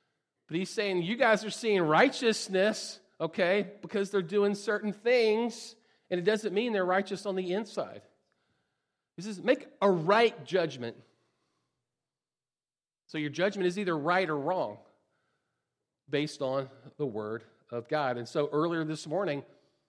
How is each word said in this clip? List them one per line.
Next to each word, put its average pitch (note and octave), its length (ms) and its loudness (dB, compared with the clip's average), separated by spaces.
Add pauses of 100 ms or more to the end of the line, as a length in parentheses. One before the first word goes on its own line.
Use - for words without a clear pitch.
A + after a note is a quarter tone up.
(460)
but D#3 100 -6
he's F3+ 140 -4
saying, G3 320 -2
"You F#3+ 140 -2
guys A3 280 4
are G#3 60 -4
seeing G3+ 320 2
righteousness, G3+ 1160 2 (220)
okay, F#3 640 0
because G3 280 -4
they're G3+ 120 0
doing G3+ 320 2
certain G#3 400 -4
things, A3+ 840 2 (320)
and F#3 100 0
it F3 60 -4
doesn't G#3+ 300 2
mean A#3 180 0
they're G3 100 2
righteous G3 440 0
on G3 80 -2
the F#3 180 -2
inside." F3 480 -6 (1160)
He E3+ 60 -14
says, G3+ 160 -8
"Make G#3+ 300 2 (140)
a G3+ 80 6
right G3+ 560 4
judgment." C3+ 500 -2 (2000)
So D#3+ 100 -8
your D3+ 100 -4
judgment F#3 380 0
is F3 120 0
either F3+ 200 0
right E3+ 320 0
or D3+ 80 -2
wrong C#3 440 -4 (1300)
based D3 320 -4
on C3+ 300 -4 (260)
the D3 100 -4
Word G#2+ 380 -6 (240)
of A#2+ 200 -8
God. C#3 280 0
And A#2+ 100 -8
so D3 220 -2
earlier D#3+ 360 0
this D#3 220 -8
morning, D#3 380 -4 (440)